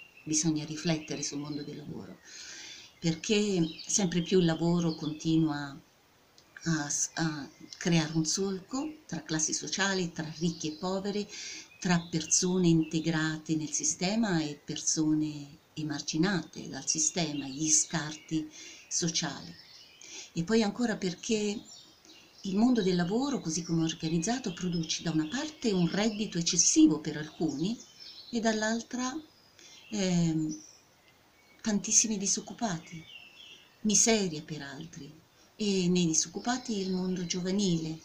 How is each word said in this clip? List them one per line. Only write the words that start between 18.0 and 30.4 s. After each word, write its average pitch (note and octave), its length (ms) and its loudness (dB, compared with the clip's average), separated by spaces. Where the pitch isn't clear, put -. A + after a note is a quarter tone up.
sociali. E3 640 -4
E E3+ 100 -2
poi A3+ 200 4
ancora G#3 320 0
perché G#3 640 -2
il F#3+ 140 -2
mondo A#3 260 6
del F3+ 140 4
lavoro, G#3 440 2
così E3 240 -4
come E3 180 2
è D#3+ 40 4
organizzato, E3+ 680 -2
produce F3 500 -4
da E3+ 80 -2
una D#3 160 2
parte C4 440 -2
un F3 180 4
reddito G#3 480 0
eccessivo E3+ 600 6
per D3 180 -6
alcuni D#3 600 -2
e A#3+ 80 0
dall'altra, A3+ 760 -2
ehm, F3 720 2